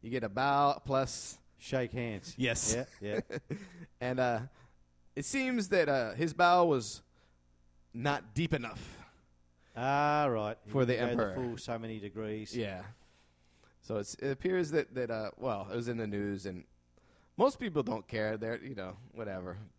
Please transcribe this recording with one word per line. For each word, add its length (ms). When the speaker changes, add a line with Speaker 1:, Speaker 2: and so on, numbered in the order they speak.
Speaker 1:
You 80
get 140
a 60
bow 560
plus 520
Speaker 2:
Shake 280
hands. 460
Speaker 1:
Yes. 380
Speaker 2:
Yeah, 180
yeah. 80
Speaker 1:
<laughs> 340
And, 180
uh, 200
it 100
seems 440
that, 200
uh, 240
his 200
bow 320
was 380
not 400
deep 220
enough. 420
Speaker 2:
Ah, 500
right. 320
Speaker 1:
For 180
the 80
Speaker 2:
You 60
go 60
Speaker 1:
emperor. 300
Speaker 2:
the 60
full 160
so 200
many 220
degrees. 560
Speaker 1:
Yeah. 260
So 160
it's, 180
it 160
appears 400
that, 240
that, 160
uh, 260
well, 340
it 40
was 120
in 100
the 100
news, 400
and 160
most 220
people 240
don't 240
care. 300
They're, 260
you 100
know, 220
whatever. 440